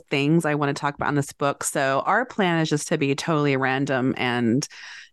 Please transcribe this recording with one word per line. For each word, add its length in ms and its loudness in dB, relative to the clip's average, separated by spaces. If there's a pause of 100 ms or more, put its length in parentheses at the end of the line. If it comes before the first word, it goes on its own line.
(100)
things 340 4
I 100 2
wanna 200 0
talk 200 -4
about 160 -2
in 40 -2
this 180 -2
book. 320 -2
So 420 0
our 180 2
plan 360 0
is 80 0
just 200 -2
to 100 0
be 160 0
totally 420 0
random 600 0
and 500 0 (460)